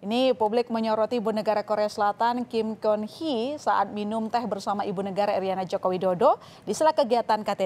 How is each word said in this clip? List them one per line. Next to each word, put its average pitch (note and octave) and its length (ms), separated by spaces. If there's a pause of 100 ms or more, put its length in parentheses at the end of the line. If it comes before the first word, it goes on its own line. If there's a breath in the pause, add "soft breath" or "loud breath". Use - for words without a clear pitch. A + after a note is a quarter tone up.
Ini B3 320
publik A#3 400
menyoroti A3 480
Ibu A3 80
Negara G#3 320
Korea G#3 240
Selatan A3 640
Kim A3 240
Kon G#3+ 320
Hee C4+ 560
saat G3+ 320
minum G#3 320
teh A#3 160
bersama G3+ 400
Ibu G3 240
Negara G3 320
Iriana F#3+ 240
Joko F#3 320
Widodo F#3 400 (320 loud breath)
di - 80
sela D#4 160
kegiatan A#3 560
K G#3 80
T G3 100